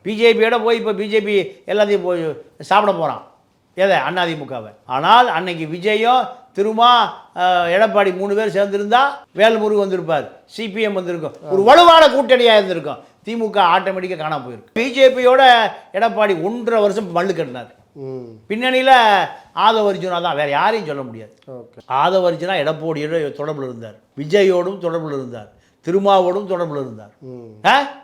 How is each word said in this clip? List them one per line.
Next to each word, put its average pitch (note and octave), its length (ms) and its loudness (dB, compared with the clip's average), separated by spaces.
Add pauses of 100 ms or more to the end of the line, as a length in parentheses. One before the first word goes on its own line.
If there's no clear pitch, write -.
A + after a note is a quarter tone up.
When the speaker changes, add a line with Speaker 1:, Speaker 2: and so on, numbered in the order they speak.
Speaker 1:
பி G#3+ 140 -8
ஜே A3+ 180 4
பியோட A3 300 0
போய் A#3 140 2
இப்ப G#3 160 -4
பி G3+ 140 -6
ஜே G#3+ 140 0
பி G3+ 200 0 (260)
எல்லாத்தையும் G3+ 360 0
போய் E3 380 -4 (180)
சாப்பிட F#3+ 380 0
போறான். C3+ 300 -6 (460)
எதை? F#3 240 2
அண்ணா E3+ 280 -2
தி E3 100 -6
மு D3 100 -12
கவை. A2+ 260 -12 (140)
ஆனால் F#3 420 4
அன்னைக்கு E3+ 380 -4
விஜயும் G#3+ 640 -2 (280)
திருமா, A3 540 2 (260)
ஆ, F3+ 300 0
எடப்பாடி G3 520 2
மூணு G3 180 -4
பேர் G#3+ 180 -2
சேர்ந்திருந்தா G3+ 500 0 (320)
வேல்முருகன் G#3 500 2
வந்திருப்பார், E3 600 -6
சி G#3+ 240 -10
பி G#3 120 -6
எம் G#3 120 -2
வந்திருக்கும், E3+ 420 -8 (140)
ஒரு F#3+ 140 0
வலுவான E4 440 8
கூட்டணியா A#3+ 480 4
இருந்திருக்கும். E3+ 420 -2 (260)
தி A3 120 -8
மு A3 140 -4
க G3 120 0
ஆட்டோமேட்டிக்கா F#3 560 0
காணாம D3+ 300 -6
போயிருக்கு. A#2 260 -18
பி A#3+ 180 -4
ஜே C4 180 6
பியோட B3 600 4 (220)
எடப்பாடி G3+ 480 0
ஒன்றரை A3+ 400 -2
வருஷம் G3 340 -2
மல்லு F3 200 -2
கட்டினார். B2+ 420 -10 (160)
Speaker 2:
ம். C3 320 -14 (240)
Speaker 1:
பின்னணியில B3+ 420 0 (640)
ஆதவ G#3 360 2
அர்ஜுனா F3 300 -6
தான், E3+ 140 -4
வேற D3 140 -2
யாரையும் F#3 380 -2
சொல்ல C#3 140 -8
முடியாது. A2+ 360 -18 (140)
Speaker 2:
ஓகே. A#2+ 260 -20 (120)
Speaker 1:
ஆதவ F3 420 2
அர்ஜுனா F3 240 -6
எடப்பாடியோட D#3 760 -4
தொடர்புல D3 320 -8
இருந்தார், A2+ 320 -14 (220)
விஜயோடும் F#3 640 0
தொடர்புல E3 340 -6
இருந்தார், A#2+ 380 -12 (340)
திருமாவோடும் F#3+ 640 0
தொடர்புல E3 320 -6
இருந்தார். G#2+ 380 -16
Speaker 2:
ம். B2 280 -18 (180)
Speaker 1:
ஆ? C#4 220 2 (160)